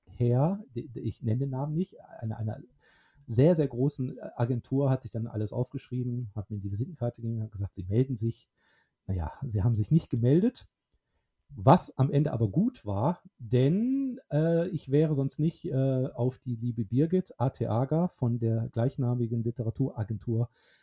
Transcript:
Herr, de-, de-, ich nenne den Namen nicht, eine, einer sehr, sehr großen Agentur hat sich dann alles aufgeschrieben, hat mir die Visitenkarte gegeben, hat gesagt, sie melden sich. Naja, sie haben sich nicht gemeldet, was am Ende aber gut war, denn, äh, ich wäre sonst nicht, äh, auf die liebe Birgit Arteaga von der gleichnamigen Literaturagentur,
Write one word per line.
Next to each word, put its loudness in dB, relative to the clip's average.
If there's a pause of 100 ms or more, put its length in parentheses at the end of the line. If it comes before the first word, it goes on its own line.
Herr, 0 (100)
de-, -10
de-, -12
ich -6
nenne 0
den -4
Namen -4
nicht, -4 (200)
eine, -6
einer -6 (680)
sehr, 6
sehr 2
großen -2 (180)
Agentur 0
hat 0
sich -14
dann -6
alles -4
aufgeschrieben, -6
hat -8
mir -6
die -6
Visitenkarte -6
gegeben, -4
hat -10
gesagt, -8
sie -8
melden 0
sich. -4 (580)
Naja, -4 (100)
sie -2
haben 2
sich 0
nicht 2
gemeldet, 2 (840)
was 4
am 4
Ende 2
aber 2
gut 0
war, 0 (160)
denn, 2 (120)
äh, 2
ich -6
wäre 4
sonst -2
nicht, -2
äh, 0
auf -2
die -6
liebe -4
Birgit 0
Arteaga 0
von -2
der 0
gleichnamigen -2
Literaturagentur, -2 (340)